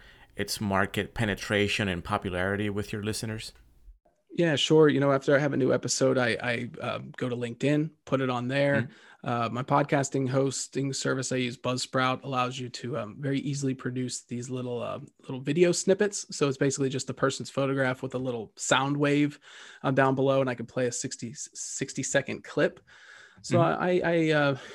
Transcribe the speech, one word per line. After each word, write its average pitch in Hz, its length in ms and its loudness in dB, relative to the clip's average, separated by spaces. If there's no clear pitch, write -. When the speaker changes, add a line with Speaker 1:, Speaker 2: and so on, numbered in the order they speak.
Speaker 1:
its - 240 -4
market 98 520 0
penetration 104 760 0
and 87 160 -4
popularity 101 640 -2
with 101 240 -6
your 104 100 -6
listeners? 110 480 -6
Speaker 2:
Yeah, 170 220 2
sure. 156 320 8
You 139 120 4
know, 139 120 4
after 139 240 4
I 135 40 6
have 143 140 0
a 131 40 0
new 131 160 4
episode, 127 440 2
I, 120 240 2
I, 120 280 -4
um, 120 380 -8
go 127 100 -4
to 123 80 -4
LinkedIn, 135 540 0
put 135 160 0
it 131 80 0
on 123 180 -2
there. 139 360 2
Speaker 1:
Mm-hmm. 135 80 -12
Speaker 2:
Uh, 117 260 -2
my 113 140 -6
podcasting 139 680 2
hosting 135 640 -2
service 131 380 -4
I 131 60 -2
use, 123 200 -4
Buzzsprout, 127 640 -2
allows 131 360 -4
you 123 100 -8
to, 120 300 -8
um, 107 200 -10
very 139 200 -2
easily 139 340 -2
produce 127 480 -6
these 120 260 -10
little, 123 340 -6
uh, 101 180 -6
little 135 200 -8
video 160 300 4
snippets. 190 560 0
So 147 100 2
it's 135 100 -2
basically 139 320 0
just 131 180 -4
the 127 80 -6
person's 135 340 -2
photograph 135 540 0
with 127 100 -6
a 127 60 -4
little 120 360 -6
sound 139 400 2
wave, 143 440 2
uh, 139 80 0
down 135 240 6
below, 135 260 4
and 131 100 2
I 123 40 -2
can 123 140 -8
play - 180 -2
a 120 60 0
sixty, 123 420 -8
sixty - 720 -8
second - 400 -2
clip. - 360 -2
So 170 160 0
Speaker 1:
Mm-hmm. 165 260 2
Speaker 2:
I, 180 180 2
I, 165 320 2
uh, 143 240 2